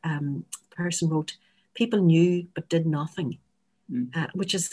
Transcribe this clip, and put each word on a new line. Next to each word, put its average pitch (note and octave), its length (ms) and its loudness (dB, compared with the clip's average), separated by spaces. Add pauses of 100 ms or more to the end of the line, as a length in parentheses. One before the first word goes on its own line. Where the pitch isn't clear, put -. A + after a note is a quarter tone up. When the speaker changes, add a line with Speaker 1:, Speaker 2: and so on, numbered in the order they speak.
Speaker 1:
um, D3 400 -4 (260)
person E3+ 380 -2
wrote, D#3 280 -2 (380)
"People A3+ 260 0
knew F3 540 6
but - 140 -10
did E3 180 0
nothing," D3+ 520 -4 (540)
Speaker 2:
Mm. B2 240 -4
Speaker 1:
uh, D#3+ 180 -2
which F#3+ 200 -4
is F3 180 -4